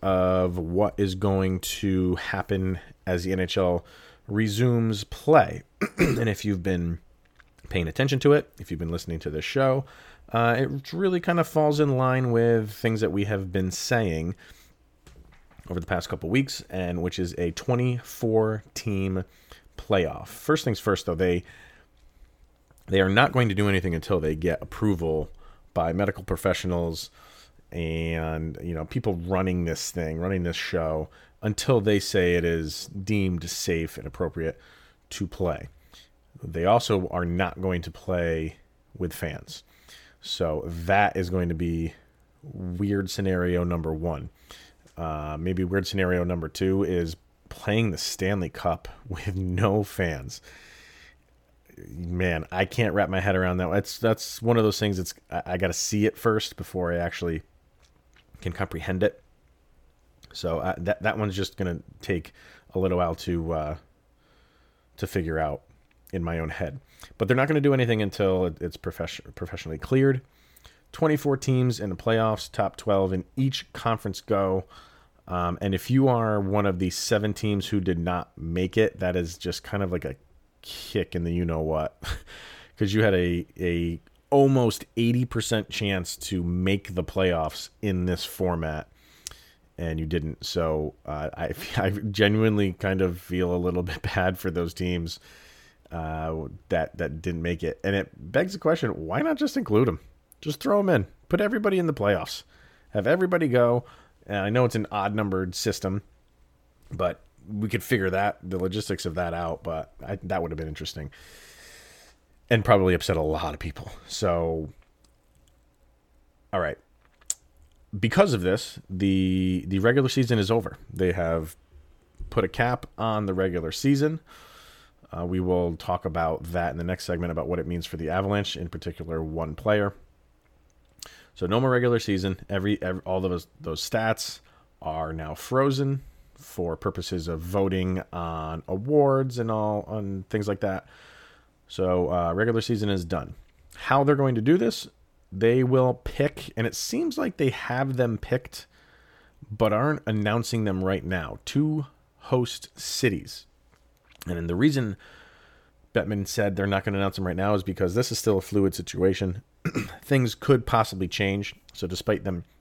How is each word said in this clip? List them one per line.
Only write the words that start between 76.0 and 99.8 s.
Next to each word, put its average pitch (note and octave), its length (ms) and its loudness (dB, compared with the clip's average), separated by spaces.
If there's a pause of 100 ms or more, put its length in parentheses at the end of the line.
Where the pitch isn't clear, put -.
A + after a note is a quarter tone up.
are A2+ 320 2
one G2+ 240 2
of F#2 140 0
the F#2 100 0
seven G#2 440 0
teams G2+ 340 -2
who G#2 120 0
did F2+ 180 0
not F2 400 -4
make F2+ 400 -2
it, A2 220 2
that F2+ 160 0
is E2+ 220 -2
just - 260 -6
kind G2+ 200 -4
of F2+ 100 -2
like F2 100 -2
a C2+ 120 -6 (460)
kick - 540 -4
in E2+ 80 -2
the E2+ 80 0
you-know-what. D#2+ 720 -2 (400)
<laughs> - 340 -20
'Cause G2+ 160 0
you G#2+ 100 4
had G#2 100 4
a, F2 320 2 (120)
a E2+ 440 -2 (300)
almost C3+ 520 6 (140)
eighty A#2+ 260 4
percent A2+ 460 -2
chance G2 480 -2
to F2+ 260 -4
make F#2 500 0
the F2 120 -2
playoffs F2 640 -2 (120)
in F#2 240 0
this F2 200 -2
format, E2 640 -4 (880)
and D#2+ 200 -4
you D#2+ 80 -4
didn't. D#2 400 -4
So, D#2 500 -2 (100)
uh, D2+ 320 -6
I, E2+ 160 -4 (120)
<laughs> - 120 -10
I F#2+ 140 0
genuinely G#2 800 2
kind F#2+ 280 -2
of F2+ 160 2
feel F2+ 380 -2
a - 0 -
little F2+ 280 0
bit E2 180 -6
bad F#2 360 0
for F#2 140 -4
those E2+ 220 -2
teams, F2+ 480 -4 (680)
uh, D#2+ 460 -6 (320)
that, E2 300 0
that D#2+ 240 -4
didn't E2 220 -4
make E2+ 200 -2
it. D#2+ 180 -2
And G2 140 2
it G2 220 -2
begs C3+ 340 -2
the F#3+ 80 -10
question, D#3 300 0 (180)
why F#2 140 0
not D#4 160 0
just D4 180 -2
include B2 320 4